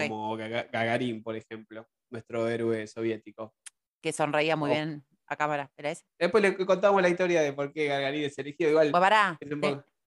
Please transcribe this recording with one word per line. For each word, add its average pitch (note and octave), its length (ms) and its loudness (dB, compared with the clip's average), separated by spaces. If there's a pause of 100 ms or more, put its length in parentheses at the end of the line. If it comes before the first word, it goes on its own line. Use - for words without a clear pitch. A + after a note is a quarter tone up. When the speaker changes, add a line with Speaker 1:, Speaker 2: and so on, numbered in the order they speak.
Speaker 1:
como A2 300 -4
Gaga-, A2+ 340 -6
Gagarin, A#2 500 -2
por A2+ 140 -8
ejemplo, A2 520 -14 (220)
nuestro A#2 400 -4
héroe A2+ 380 -2
soviético. A2 680 -6 (480)
Speaker 2:
Que D#3+ 100 -4
sonreía D3+ 440 0
muy D3 160 -2
Speaker 1:
Oh. - 20 2
Speaker 2:
bien D3+ 320 -4 (220)
a D3 80 -6
cámara, D3 420 -4
¿era D3 140 -6
ese? F3 120 -12 (140)
Speaker 1:
Después F#3+ 240 2
le F#3 240 2
contamos G3 360 4
la F3+ 80 4
historia F3 340 2
de C#3+ 100 0
por C#3+ 180 -4
qué D#3 140 -2
Gagarin C#3+ 380 -2
es C#3+ 160 -6
elegido, C#3+ 320 0
igual D#3 180 6
Speaker 2:
Pues E3+ 120 4
pará, G3 380 4
Speaker 1:
es C#3+ 120 -12
un D3 120 -4
Speaker 2:
eh, D3 120 0
Speaker 1:
poco C#3 80 -14 (240)